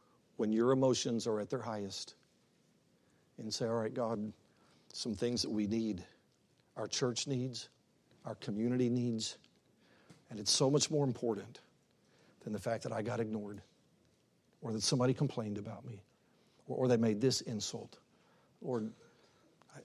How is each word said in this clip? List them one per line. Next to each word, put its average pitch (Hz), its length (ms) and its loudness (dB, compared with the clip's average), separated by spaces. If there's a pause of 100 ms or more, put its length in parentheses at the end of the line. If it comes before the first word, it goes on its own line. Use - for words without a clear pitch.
(380)
when 107 140 2
your 117 200 6
emotions 127 560 2
are 107 120 0
at 101 120 -6
their 123 100 -2
highest 104 540 -8 (1200)
and 110 160 -8
say, 120 140 -2
"All 113 80 0
right, 110 180 0
God, 110 400 -2 (580)
some 117 220 -4
things 120 300 0
that - 80 -4
we 104 160 0
need, 107 360 0 (720)
our 110 120 -4
church 123 400 0
needs, 127 420 -4 (560)
our 113 80 -8
community 120 560 0
needs, 120 480 0 (920)
and 107 80 -10
it's 101 100 -2
so 139 220 6
much 147 180 4
more 143 160 2
important 113 540 -2 (800)
than 107 140 -8
the 101 60 -4
fact 113 240 -4
that 120 80 -6
I 110 120 -2
got 110 160 -2
ignored 107 420 -4 (1000)
or 113 120 -4
that 110 80 -2
somebody 127 320 4
complained 110 460 -2
about 110 260 -10
me 110 160 -12 (680)
or, - 100 -4
or 131 100 4
they 123 100 8
made 110 240 4
this 127 200 4
insult." - 580 -6 (640)
Lord, 113 280 -2 (920)